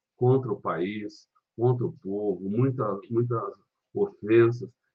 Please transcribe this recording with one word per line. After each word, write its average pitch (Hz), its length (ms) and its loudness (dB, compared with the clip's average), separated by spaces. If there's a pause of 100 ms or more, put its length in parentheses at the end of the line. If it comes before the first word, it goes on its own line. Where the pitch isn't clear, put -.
(160)
contra 127 360 2
o 98 100 -8
país, 101 680 -6 (280)
contra 120 300 0
o 85 80 -4
povo, 95 560 -4
muita, 117 500 0 (100)
muitas 117 320 -2 (520)
ofensas, 117 760 2 (260)